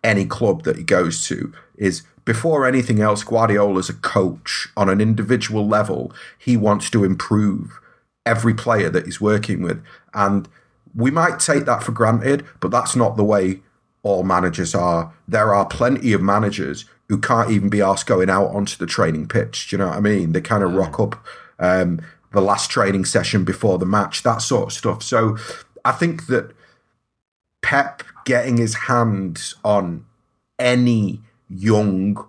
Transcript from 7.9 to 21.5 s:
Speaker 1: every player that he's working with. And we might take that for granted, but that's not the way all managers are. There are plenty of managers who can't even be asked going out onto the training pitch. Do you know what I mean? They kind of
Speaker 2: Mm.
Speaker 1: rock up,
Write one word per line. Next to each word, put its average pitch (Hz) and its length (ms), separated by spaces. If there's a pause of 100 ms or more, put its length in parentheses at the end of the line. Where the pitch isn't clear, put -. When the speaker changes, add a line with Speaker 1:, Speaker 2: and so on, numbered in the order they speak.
Speaker 1:
every 113 300
player 107 340
that 87 160
he's - 160
working 104 420
with. 90 220 (300)
And 101 340 (460)
we 120 160
might 165 300
take 143 260
that 117 160
for 117 100
granted, 117 520 (160)
but 92 100
that's 120 260
not 110 200
the 104 80
way 95 360 (420)
all 95 200
managers 90 520
are. 85 380 (160)
There 107 260
are 101 120
plenty 120 480
of 90 80
managers 98 640 (240)
who 101 100
can't 113 320
even 101 180
be 101 140
asked 95 240
going 92 240
out 95 240
onto 101 240
the 87 80
training 80 420
pitch. - 400
Do - 80
you - 20
know 95 100
what 76 80
I 104 40
mean? 98 320
They - 80
kind 104 220
of 87 80
Speaker 2:
Mm. 95 80
Speaker 1:
rock 92 220
up, - 260 (320)